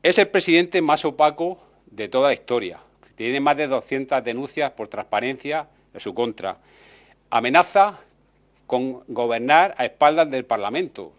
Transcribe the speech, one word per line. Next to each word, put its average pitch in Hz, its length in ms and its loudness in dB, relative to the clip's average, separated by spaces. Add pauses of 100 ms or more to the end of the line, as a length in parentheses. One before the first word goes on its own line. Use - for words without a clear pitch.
Es 185 160 2
el 196 80 4
presidente 175 560 2
más 151 220 0
opaco 156 580 -2 (240)
de 104 220 -10
toda 135 220 2
la 120 40 0
historia. 101 460 -6 (340)
Tiene 123 240 -4
más 143 180 2
de 147 120 -4
doscientas 131 560 -4
denuncias 131 480 -6
por 107 160 -12
transparencia 131 800 -6 (260)
en 98 60 -16
su 95 140 -10
contra. 107 440 -6 (720)
Amenaza 170 720 2 (680)
con 127 400 -4
gobernar 123 720 2
a 123 60 0
espaldas 151 440 2
del 131 160 -4
Parlamento 107 760 -4